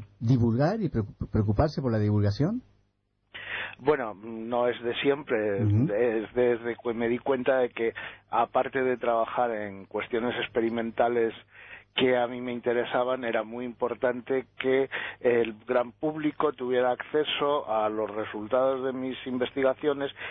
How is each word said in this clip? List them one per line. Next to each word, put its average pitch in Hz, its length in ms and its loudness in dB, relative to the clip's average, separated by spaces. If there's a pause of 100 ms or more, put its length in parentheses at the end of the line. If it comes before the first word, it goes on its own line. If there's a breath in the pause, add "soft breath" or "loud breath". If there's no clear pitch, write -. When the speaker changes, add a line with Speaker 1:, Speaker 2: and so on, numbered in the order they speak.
(200)
Speaker 1:
divulgar 123 600 4
y 175 80 0
preocup-, - 420 -4
preocuparse 110 520 2
por 123 80 0
la 110 80 2
divulgación. 104 640 2 (1160 loud breath)
Speaker 2:
Bueno, 127 360 0
no 113 520 -2
es 117 160 -2
de 117 180 -2
siempre, 113 600 0
Speaker 1:
Ujú. 110 300 4
Speaker 2:
es 113 420 0
desde 120 480 2
que 120 100 -2
me 117 160 -2
di 123 100 2
cuenta 131 400 2
de 123 100 2
que, 113 240 -2 (360 loud breath)
aparte 131 520 0
de 127 160 0
trabajar 117 540 0
en 101 340 -8
cuestiones 113 540 -4
experimentales 113 920 0 (600 loud breath)
que 127 240 4
a 120 80 2
mí 123 140 -8
me 123 140 -6
interesaban, 123 720 0
era 113 180 0
muy 120 220 -8
importante 123 800 -2 (120)
que 131 320 2 (300 loud breath)
el 117 380 2 (100)
gran 120 240 0
público 151 640 -2
tuviera 127 380 0
acceso 147 800 0
a 107 200 0
los 107 200 -2
resultados 110 760 -2
de 131 80 -2
mis 131 240 -6 (100)
investigaciones 135 840 -2 (200 loud breath)